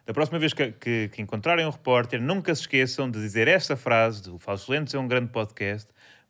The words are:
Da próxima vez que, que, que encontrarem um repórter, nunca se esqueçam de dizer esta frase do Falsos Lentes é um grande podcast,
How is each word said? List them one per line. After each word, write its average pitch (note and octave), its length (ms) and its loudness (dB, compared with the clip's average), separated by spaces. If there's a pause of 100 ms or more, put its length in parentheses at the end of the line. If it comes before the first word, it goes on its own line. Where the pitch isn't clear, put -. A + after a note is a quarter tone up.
Da A2+ 80 -6
próxima D#3 280 0
vez D#3 120 2
que, B2+ 200 -2
que, A2+ 380 -2
que - 120 -10
encontrarem D#3+ 420 0
um D#3 60 -2
repórter, B2 500 2
nunca E3+ 320 0
se D3+ 100 -2
esqueçam C3 460 0
de A2 120 -4
dizer G#2+ 260 0
esta D#3 300 4
frase A2+ 480 2
do F2 160 -14
Falsos G2 260 -6
Lentes C#3+ 260 -2
é C#3+ 60 -2
um C3 80 -2
grande B2 220 2
podcast, G#2 580 -6 (440)